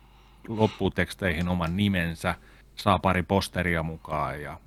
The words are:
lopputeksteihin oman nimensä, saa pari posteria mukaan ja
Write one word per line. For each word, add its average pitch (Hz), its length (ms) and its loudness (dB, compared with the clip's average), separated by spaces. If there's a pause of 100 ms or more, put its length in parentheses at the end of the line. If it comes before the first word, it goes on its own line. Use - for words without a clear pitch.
(480)
lopputeksteihin 95 1000 0
oman 87 280 0
nimensä, 90 580 0 (400)
saa 95 240 4
pari 90 240 2
posteria 87 600 0
mukaan 76 580 -6
ja 71 260 -12